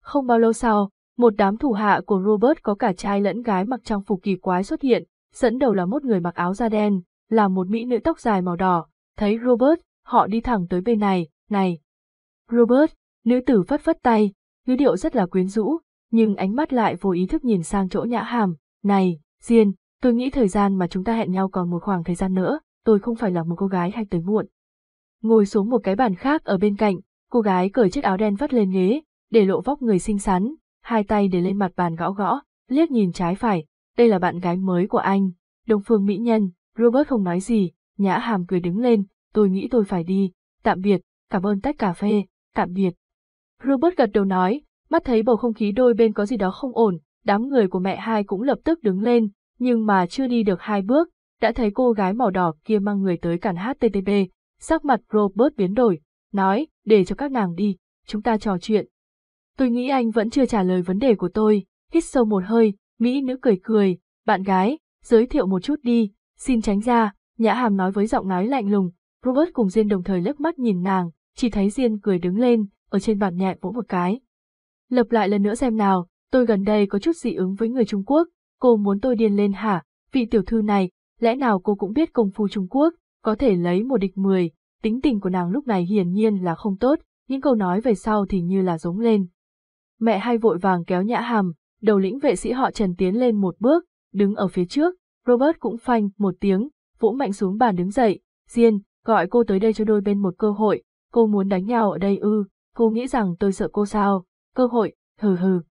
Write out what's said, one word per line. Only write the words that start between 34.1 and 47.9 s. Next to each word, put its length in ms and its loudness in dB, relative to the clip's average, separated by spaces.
bạn 200 -2
gái 180 -2
mới 300 0
của 100 -2
anh, 340 0
Đông 140 2
Phương 240 0
Mỹ 120 0
Nhân." 320 0
Robert 300 2
không 160 0
nói 160 -2
gì, 320 0
Nhã 200 0
Hàm 280 -2
cười 140 -2
đứng 200 -4
lên, 240 2
"Tôi 160 4
nghĩ 220 -2
tôi 120 2
phải 200 -4
đi, 280 0
tạm 180 0
biệt, 200 2
cảm 160 -2
ơn 160 -2
tách 160 -4
cà 160 -2
phê, 300 0
tạm 180 -2
biệt." 180 0
Robert 340 2
gật 160 2
đầu 120 2
nói, 360 0
mắt 160 0
thấy 180 0
bầu 140 2
không 160 -2
khí 180 -2
đôi 220 4
bên 200 2
có 120 -2
gì 120 -4
đó 140 -2
không 240 -10
ổn, 220 2
đám 240 0
người 200 2
của 120 -2
mẹ 160 -2